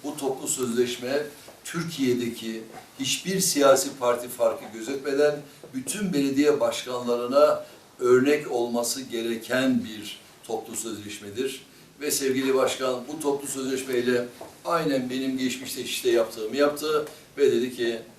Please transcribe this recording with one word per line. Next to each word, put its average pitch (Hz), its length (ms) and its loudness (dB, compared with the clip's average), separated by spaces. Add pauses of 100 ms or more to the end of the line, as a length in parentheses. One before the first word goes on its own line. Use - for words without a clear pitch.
Bu 143 140 -8
toplu 139 300 -4
sözleşme 123 760 -2 (400)
Türkiye'deki 117 1000 -4 (360)
hiçbir 175 400 -2
siyasi 139 600 4
parti 120 300 0
farkı 113 440 0
gözetmeden 139 640 0 (380)
bütün 175 400 -4
belediye 139 460 4
başkanlarına 123 1040 2 (340)
örnek 131 520 6
olması 120 500 -2
gereken 117 840 0
bir 107 360 -12 (240)
toplu 110 320 -8
sözleşmedir. 104 880 -8 (360)
Ve 143 100 -2
sevgili 131 440 0
başkan 127 520 0
bu 156 120 -10
toplu 143 280 -2
sözleşmeyle 127 800 0 (400)
aynen 143 440 0
benim 131 280 -2
geçmişte 127 440 -4
işte 117 300 0
yaptığımı 113 440 0
yaptı 147 500 2 (320)
ve 139 140 6
dedi 120 240 0
ki 117 260 -2 (180)